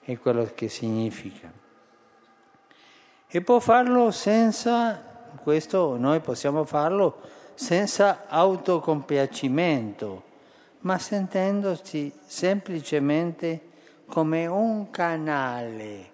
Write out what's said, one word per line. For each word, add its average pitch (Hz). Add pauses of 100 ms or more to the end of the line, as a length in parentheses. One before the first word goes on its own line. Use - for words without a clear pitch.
è 123
quello 117
che 113
significa. 110 (1800)
E 175
può 240
farlo 247
senza, 226 (120)
questo 156
noi 139
possiamo 147
farlo 160 (140)
senza 202
autocompiacimento, 147 (580)
ma 185
sentendosi 190 (120)
semplicemente 165 (460)
come 160
un 208
canale 123